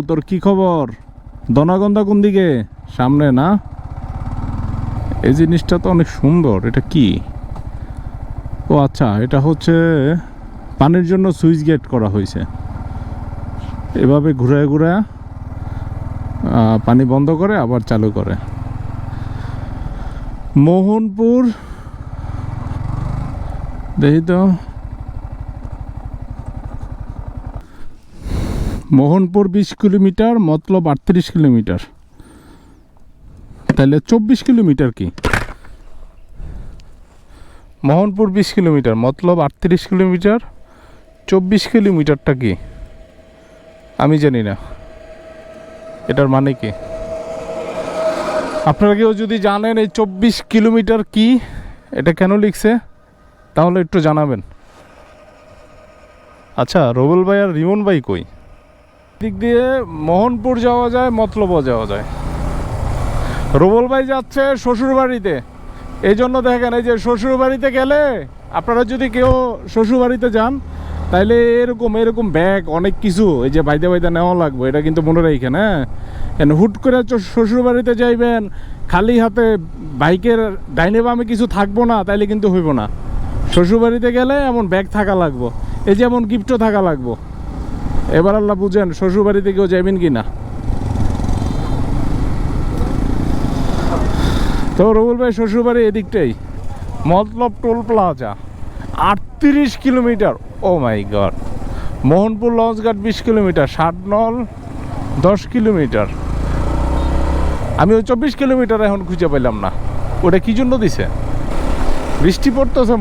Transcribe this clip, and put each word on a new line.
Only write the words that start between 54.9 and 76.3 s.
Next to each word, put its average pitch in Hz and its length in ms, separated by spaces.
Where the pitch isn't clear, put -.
আচ্ছা, 170 180
রবুল 160 300
ভাই 202 160
আর 190 140
রিমন 190 280
ভাই 185 120
কই? 90 140
দিক 214 220
দিয়ে 240 200
মোহনপুর 226 460
যাওয়া 240 280
যায়, 254 160
মতলবও 196 480
যাওয়া 113 220
যায়। 104 140
রবুল 226 320
ভাই 269 100
যাচ্ছে 269 300
শ্বশুরবাড়িতে, 247 720
এই 208 120
জন্য 254 140
দেখেন, 240 300
এই 233 100
যে 240 60
শ্বশুরবাড়িতে 262 640
গেলে, 277 220
আপনারা 233 240
যদি 262 140
কেউ 254 140
শ্বশুরবাড়িতে 247 640
যান, 226 160
তাইলে 208 240
এরকম, 240 280
এরকম 226 240
ব্যাগ 190 240
অনেক 190 160
কিছু 202 220
এই 135 80
যে 160 140
বাইদে 156 240
বাইদে 175 240
নেওয়া 180 260
লাগবে, 131 280
এটা 151 160
কিন্তু 160 220
মনে 165 180
রাখেন। 135 340
হ্যাঁ, 202 200